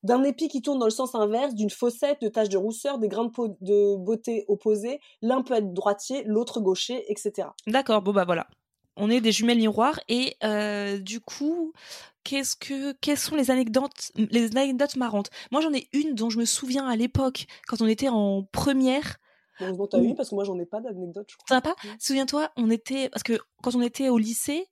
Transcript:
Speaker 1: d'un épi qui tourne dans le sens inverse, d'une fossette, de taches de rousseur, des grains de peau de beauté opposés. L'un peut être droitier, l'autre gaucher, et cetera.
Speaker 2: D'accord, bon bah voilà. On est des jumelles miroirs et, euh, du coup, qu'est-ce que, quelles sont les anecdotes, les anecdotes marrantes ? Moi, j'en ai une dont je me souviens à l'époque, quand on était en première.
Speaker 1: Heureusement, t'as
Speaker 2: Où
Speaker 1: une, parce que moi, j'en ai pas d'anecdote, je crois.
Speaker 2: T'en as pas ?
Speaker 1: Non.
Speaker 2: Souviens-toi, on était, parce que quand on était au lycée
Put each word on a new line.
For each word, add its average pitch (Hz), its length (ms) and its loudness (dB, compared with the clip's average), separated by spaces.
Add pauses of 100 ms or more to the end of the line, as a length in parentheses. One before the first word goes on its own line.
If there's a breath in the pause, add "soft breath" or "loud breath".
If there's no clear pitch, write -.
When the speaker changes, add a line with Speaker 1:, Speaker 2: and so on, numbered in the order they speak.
Speaker 1:
d'un 240 200 4
épi 285 260 2
qui 277 120 -4
tourne 277 180 -2
dans 240 60 2
le 220 60 4
sens 247 240 -4
inverse, 226 400 0
d'une 208 160 0
fossette, - 500 0
de 226 80 0
taches 214 220 0
de 190 80 2
rousseur, 226 400 -2
des 220 100 0
grains 208 160 -2
de 240 60 -4
peau 233 320 -4
de 202 340 4
beauté 220 520 -2
opposés. 214 520 0 (220 soft breath)
L'un 247 200 2
peut 262 120 -2
être 208 180 0
droitier, 202 540 -2
l'autre 226 340 0
gaucher, 202 500 -2
et 202 60 -2
cetera. 190 380 -6 (120)
Speaker 2:
D'accord, 220 360 2
bon 196 100 0
bah 196 140 2
voilà. 175 200 0 (500)
On 208 120 0
est 240 140 4
des 220 100 4
jumelles 233 240 4
miroirs 226 420 2 (100)
et, 247 360 0
euh, 208 540 -2
du 196 220 -8
coup, 320 520 -4 (500 loud breath)
qu'est-ce 277 320 -4
que, 277 460 -6
quelles 294 180 0
sont - 160 -4
les 262 160 2
anecdotes, 262 640 0
les 220 420 2
anecdotes 277 400 0
marrantes ? 214 340 -2 (200 loud breath)
Moi, 269 120 2
j'en 320 100 0
ai 269 200 -2
une 294 220 0
dont 226 160 -2
je 220 80 0
me 233 60 2
souviens 269 420 -2
à 247 100 0
l'époque, 254 500 0 (200 loud breath)
quand 226 160 -4
on 220 40 4
était 220 240 2
en 202 340 2
première. 269 720 2 (440 soft breath)
Speaker 1:
Heureusement, 190 260 -4
t'as 214 120 2
Speaker 2:
Où 240 60 6
Speaker 1:
une, 233 120 2
parce - 140 -4
que - 40 -6
moi, 202 100 0
j'en 190 140 -4
ai 175 80 -4
pas 214 140 -8
d'anecdote, 190 500 -10
je - 60 -20
crois. - 120 -20
Speaker 2:
T'en 262 80 4
as 302 180 0
pas ? - 20 -12 (100)
Speaker 1:
Non. 208 120 -12
Speaker 2:
Souviens-toi, 269 580 -2
on 226 140 2
était, 262 380 -2
parce - 140 -8
que 226 160 0 (240)
quand 247 120 -2
on 247 80 2
était 254 280 0
au 240 80 6
lycée 254 540 -2